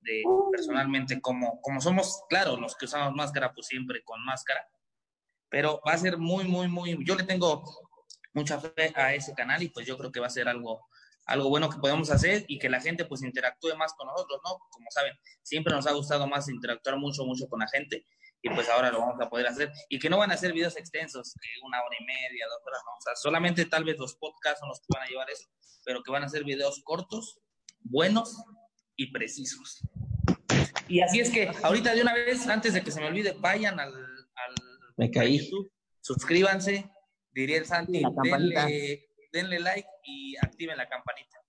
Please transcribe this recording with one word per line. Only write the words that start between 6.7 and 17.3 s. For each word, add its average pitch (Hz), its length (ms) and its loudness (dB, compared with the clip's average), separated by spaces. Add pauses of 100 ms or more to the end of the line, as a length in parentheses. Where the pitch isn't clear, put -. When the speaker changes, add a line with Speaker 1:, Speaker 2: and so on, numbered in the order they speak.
Speaker 1:
yo 190 80 4
le 190 100 0
tengo 175 400 2 (720)
mucha 147 260 -2
fe 160 340 0
a 135 200 4
ese 143 180 -6
canal 135 300 0
y, 170 60 -4
pues, 120 180 -10
yo 131 100 -6
creo 123 160 -10
que 123 80 -6
va 123 60 0
a 123 40 -2
ser 123 160 -2
algo, 120 400 -4 (380)
algo 135 240 2
bueno 147 220 4
que 147 80 -8
podemos 147 320 2
hacer 202 380 4
y 139 100 -6
que 131 100 -2
la 127 140 0
gente, 165 240 -2
pues, 135 160 -8
interactúe 127 540 -2
más 156 180 0
con 131 140 -12
nosotros, 143 360 -4
¿no? 185 140 -6 (120)
Como 117 200 -18
saben, 143 240 -2 (280)
siempre 156 300 0
nos 143 140 2
ha 147 60 4
gustado 147 340 0
más 143 220 -2
interactuar 123 500 -4
mucho, 143 260 -4
mucho 127 240 -4